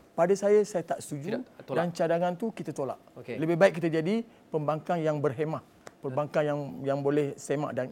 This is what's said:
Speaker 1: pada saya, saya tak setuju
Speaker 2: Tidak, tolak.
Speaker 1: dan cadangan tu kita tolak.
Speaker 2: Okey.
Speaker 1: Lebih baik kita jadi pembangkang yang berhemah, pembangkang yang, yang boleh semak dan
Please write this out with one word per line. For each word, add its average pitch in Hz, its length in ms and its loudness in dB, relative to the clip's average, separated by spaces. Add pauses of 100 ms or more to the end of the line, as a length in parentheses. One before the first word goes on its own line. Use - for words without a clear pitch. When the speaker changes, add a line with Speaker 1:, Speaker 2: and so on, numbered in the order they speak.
(140)
Speaker 1:
pada 175 240 4
saya, 208 240 6
saya 180 240 -2
tak - 160 -4
setuju 160 400 -6
Speaker 2:
Tidak, - 240 -18
tolak. 135 160 -6
Speaker 1:
dan 175 80 0
cadangan 170 480 0
tu 226 160 -4
kita 165 160 -8
tolak. 135 320 -6 (160)
Speaker 2:
Okey. 123 240 -8
Speaker 1:
Lebih 165 160 2
baik 170 240 6
kita 170 80 0
jadi 160 320 0 (320)
pembangkang 156 480 -2
yang 156 160 0
berhemah, 147 480 -2 (400)
pembangkang 147 400 -2
yang, 147 140 0 (260)
yang 135 160 0
boleh 143 320 2
semak 147 400 -4
dan 127 180 -4